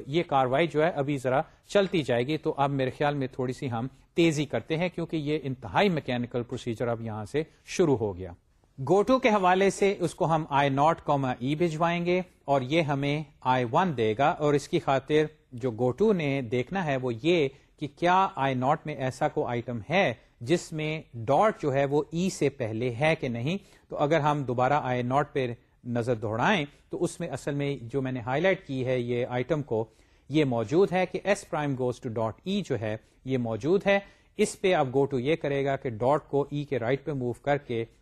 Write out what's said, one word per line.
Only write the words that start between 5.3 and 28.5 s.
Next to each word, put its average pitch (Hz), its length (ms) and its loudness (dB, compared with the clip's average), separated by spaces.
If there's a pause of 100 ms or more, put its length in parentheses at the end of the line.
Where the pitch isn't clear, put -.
انتہائی 135 460 0
میکینیکل 123 540 -2
پروسیجر 120 460 -4
اب 117 120 -4
یہاں 107 240 -8
سے 143 180 -2 (220)
شروع 151 320 2
ہو 104 200 -2
گیا۔ 90 160 -10 (460)
گوٹو 196 400 4
کے 254 100 2
حوالے 190 420 4
سے 196 280 0
اس 170 160 -2
کو - 100 -2
ہم 160 240 2
آئی 143 200 2
ناٹ 147 360 2
کاما 139 340 0
ای 135 160 -2
بھجوائیں 170 520 0
گے 180 140 2 (240)
اور 139 160 2
یہ 143 220 0
ہمیں 143 400 -2 (180)
آئی 127 320 2
ون 165 240 2
دے 110 220 2
گا، 139 100 4
اور 147 260 0
اس 143 140 -2
کی 175 100 0
خاطر 151 460 2 (280)
جو 127 180 -4
گوٹو 127 420 2
نے 143 300 0
دیکھنا 127 420 -2
ہے 143 120 0
وہ 127 160 -2 (100)
یہ 156 260 4 (280)
کہ 151 200 -8
کیا 185 380 2
آئی 135 200 0
ناٹ 131 320 0
میں 151 80 -6
ایسا 131 340 -2
کوئی 143 200 -2
آئٹم 120 300 -4 (120)
ہے 165 240 2 (260)
جس 156 320 -2
میں 156 300 -6 (120)
ڈاٹ 165 480 2
جو 143 120 0
ہے 139 100 4
وہ 143 260 2
ای 180 200 0
سے 151 180 0
پہلے 117 520 -4
ہے 156 160 4
کہ 139 120 -6
نہیں۔ 123 300 -4 (300)
تو - 80 -10
اگر 147 240 2
ہم 147 220 2
دوبارہ 127 400 2
آئی 127 200 0
ناٹ 131 300 0
پہ 123 220 -2 (300)
نظر 120 300 0
دوڑائیں 117 500 0 (260)
تو - 140 -2
اس - 160 -6
میں 170 80 -6
اصل 143 260 -6
میں 143 280 -2
جو 127 200 -4
میں 131 100 -4
نے 127 80 -4
ہائی 131 220 -2
لائٹ 190 240 0